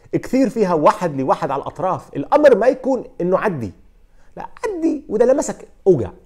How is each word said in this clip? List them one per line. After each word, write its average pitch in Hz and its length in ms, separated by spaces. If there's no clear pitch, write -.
كثير 247 360
فيها 190 260
واحد 156 460
لواحد 156 300
على 135 120
الأطراف. 156 540
الأمر 277 400
ما 214 100
يكون 262 380
إنه 180 180
عدي، 139 340
لا - 100
عدي، 320 440
وإذا 214 160
لمسك 262 440
أوقع، 127 240